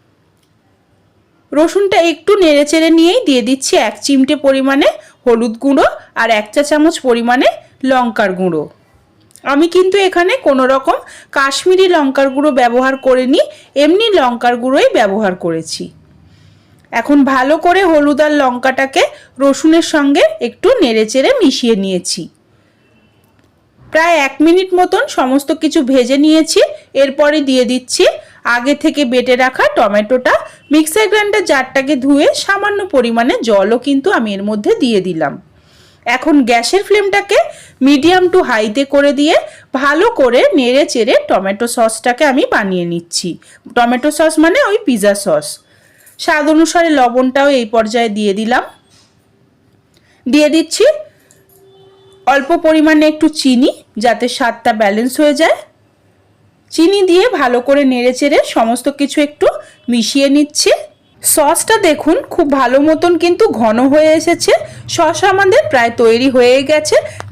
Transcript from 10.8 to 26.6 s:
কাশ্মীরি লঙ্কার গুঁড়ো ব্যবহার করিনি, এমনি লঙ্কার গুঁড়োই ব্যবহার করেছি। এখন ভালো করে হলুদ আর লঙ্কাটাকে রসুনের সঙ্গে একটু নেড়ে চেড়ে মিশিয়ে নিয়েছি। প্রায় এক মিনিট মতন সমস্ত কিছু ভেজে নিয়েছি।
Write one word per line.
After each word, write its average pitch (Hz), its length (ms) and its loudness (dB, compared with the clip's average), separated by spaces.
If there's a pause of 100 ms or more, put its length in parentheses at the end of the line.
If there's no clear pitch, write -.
কাশ্মীরি 370 520 2
লঙ্কার 277 420 0
গুঁড়ো 285 200 0 (100)
ব্যবহার 254 360 2
করিনি, 262 440 0 (340)
এমনি 330 320 2 (120)
লঙ্কার 240 380 0
গুঁড়োই 269 320 0 (100)
ব্যবহার 202 360 -2
করেছি। 165 500 -8 (1080)
এখন 254 320 0
ভালো 269 340 0
করে 359 240 0
হলুদ 294 380 2
আর 302 120 0
লঙ্কাটাকে 262 680 -2 (360)
রসুনের 311 560 2
সঙ্গে 285 280 0 (180)
একটু 233 280 -2 (140)
নেড়ে 220 240 0
চেড়ে 262 240 0 (100)
মিশিয়ে 254 360 0
নিয়েছি। 185 460 -6 (1700)
প্রায় 330 260 2
এক 277 240 -2
মিনিট 359 340 2
মতন 359 340 0
সমস্ত 277 440 -2
কিছু 311 300 -2
ভেজে 262 340 0
নিয়েছি। 311 440 2 (320)